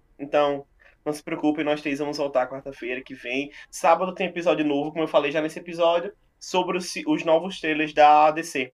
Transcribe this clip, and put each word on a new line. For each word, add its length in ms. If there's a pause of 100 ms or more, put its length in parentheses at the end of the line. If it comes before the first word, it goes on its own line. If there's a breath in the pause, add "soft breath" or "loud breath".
(200)
Então, 440 (400 soft breath)
não 80
se 120
preocupe, 400
nós 180
três 160
vamos 220
voltar 280
quarta-feira 540
que 140
vem. 340 (220 loud breath)
Sábado 420
tem 140
episódio 360
novo, 280
como 120
eu 40
falei 240
já 100
nesse 160
episódio, 560 (260)
sobre 380
os, 160 (140)
os 180
novos 340
trailers 360
da 320
A 40
D 120
C. 300